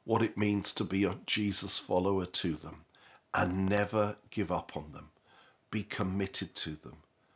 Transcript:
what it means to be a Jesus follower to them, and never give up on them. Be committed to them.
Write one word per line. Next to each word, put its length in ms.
what 180
it 140
means 340
to 120
be 200
a 220
Jesus 520
follower 480
to 280
them, 320
and 360
never 460
give 220
up 240
on 180
them. 160
Be 140
committed 720
to 160
them. 260